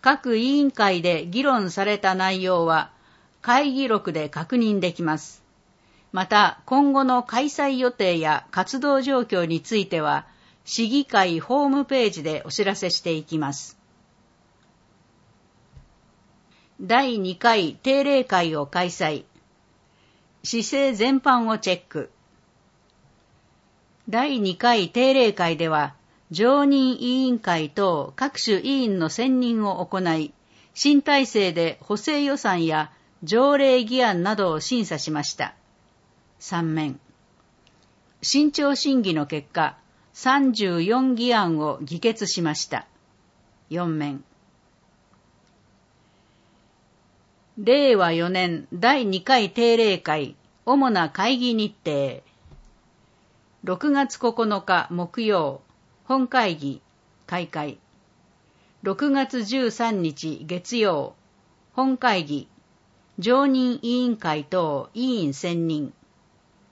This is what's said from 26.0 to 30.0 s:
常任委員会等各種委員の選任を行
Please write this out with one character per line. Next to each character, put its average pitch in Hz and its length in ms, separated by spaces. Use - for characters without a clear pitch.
常 247 340
任 269 360
委 254 260
員 247 120
会 165 300
等 160 480
各 285 220
種 202 220
委 269 240
員 202 140
の 160 120
選 254 300
任 233 240
を 185 200
行 190 160